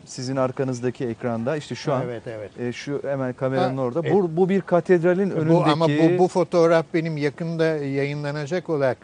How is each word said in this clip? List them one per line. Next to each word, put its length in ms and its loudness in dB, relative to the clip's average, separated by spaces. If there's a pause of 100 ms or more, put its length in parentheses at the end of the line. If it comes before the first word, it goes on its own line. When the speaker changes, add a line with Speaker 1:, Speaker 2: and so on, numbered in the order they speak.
Speaker 1:
sizin 300 -10
arkanızdaki 720 -2
ekranda, 500 -4
işte 180 -10
şu 180 -4
an, 120 0
Speaker 2:
Evet, 220 -10
evet. 240 -12 (100)
Speaker 1:
e, 120 -4
şu 320 -8
hemen 280 -4
kameranın 440 -2
Speaker 2:
Ha, 60 -4
Speaker 1:
orada. 260 -2
Speaker 2:
e, 40 2
Speaker 1:
Bu, 240 2
bu 120 2
bir 120 2
katedralin 720 2
Speaker 2:
bu, 40 -4
Speaker 1:
önündeki 360 4
Speaker 2:
ama 180 2
bu, 300 4
bu 100 4
fotoğraf 680 4
benim 220 -2
yakında 500 -2
yayınlanacak 1040 -4
olarak, 340 0